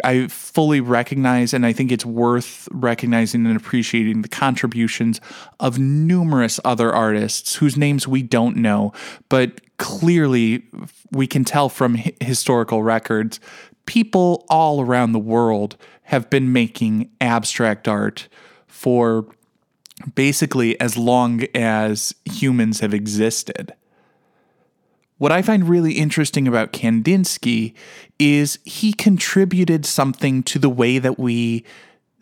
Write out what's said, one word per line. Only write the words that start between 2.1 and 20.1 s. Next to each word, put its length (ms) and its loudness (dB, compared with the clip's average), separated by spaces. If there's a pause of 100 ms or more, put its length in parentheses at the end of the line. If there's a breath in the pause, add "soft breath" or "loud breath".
recognizing 760 0
and 100 2
appreciating 640 -2
the 60 -8
contributions 920 -2 (400 loud breath)
of 180 -2
numerous 880 2
other 280 2
artists 600 -2
whose 220 0
names 320 0
we 140 0
don't 340 0
know, 360 0 (360 loud breath)
but 320 0 (180)
clearly 880 2 (460)
we 160 0
can 160 0
tell 240 0
from 260 0
hi-, 260 -2
historical 600 0
records, 560 0 (480 loud breath)
people 640 2
all 300 2
around 320 2
the 80 0
world 560 0 (260 soft breath)
have 260 -4
been 240 2
making 560 0 (120)
abstract 640 -2
art 400 -4 (400 soft breath)
for 640 0 (880)